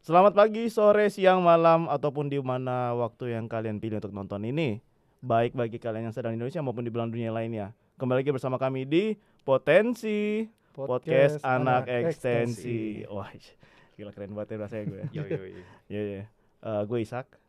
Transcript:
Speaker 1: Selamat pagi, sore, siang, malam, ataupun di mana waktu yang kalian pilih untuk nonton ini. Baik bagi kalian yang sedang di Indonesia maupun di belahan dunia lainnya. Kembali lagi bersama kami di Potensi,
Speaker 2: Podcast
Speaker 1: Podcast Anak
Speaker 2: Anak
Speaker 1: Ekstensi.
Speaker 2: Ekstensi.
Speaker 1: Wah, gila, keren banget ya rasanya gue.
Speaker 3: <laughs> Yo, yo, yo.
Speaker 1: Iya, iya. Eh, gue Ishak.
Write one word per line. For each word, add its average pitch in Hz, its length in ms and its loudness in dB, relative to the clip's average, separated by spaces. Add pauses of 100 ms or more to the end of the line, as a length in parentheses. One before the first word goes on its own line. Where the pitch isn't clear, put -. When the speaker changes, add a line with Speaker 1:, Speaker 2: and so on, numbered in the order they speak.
Speaker 1:
Selamat 185 340 6
pagi, 214 340 4
sore, 208 440 6
siang, 185 320 4
malam, 165 420 6
ataupun 143 400 -2
di 139 140 -2
mana 127 560 -2
waktu 120 400 -4
yang 113 100 -6
kalian 110 300 -4
pilih 107 240 -4
untuk 101 160 -12
nonton 98 260 -8
ini. 123 380 -2 (400)
Baik 120 320 0
bagi 117 240 -4
kalian 113 320 -6
yang 110 80 -10
sedang 117 160 -4
di 113 80 -6
Indonesia 139 240 -6
maupun 120 160 -4
di 120 80 -6
belahan 113 240 -4
dunia 117 180 -6
lainnya. 113 460 -6 (180)
Kembali 127 300 0
lagi 143 80 0
bersama 131 240 -4
kami 131 320 -4
di 196 240 2 (320)
Potensi, 214 1040 2 (240)
Speaker 2:
Podcast 139 640 2
Speaker 1:
Podcast 143 80 -10
Anak 127 400 2
Speaker 2:
Anak 123 240 -2
Speaker 1:
Ekstensi. 117 960 -2
Speaker 2:
Ekstensi. - 80 -14
Speaker 1:
Wah, 98 160 -8 (640)
gila, 104 180 -14
keren 101 220 -12
banget 104 180 -8
ya 110 80 -8
rasanya 104 280 -8
gue. 95 140 -10 (100)
Speaker 3:
<laughs> - 20 -20
Yo, 151 140 -8
yo, - 200 -6
yo. 92 140 -16 (260)
Speaker 1:
Iya, 104 160 -8
iya. 101 200 -8 (360)
Eh, 104 240 -4
gue 113 160 -4
Ishak. 120 280 -6 (220)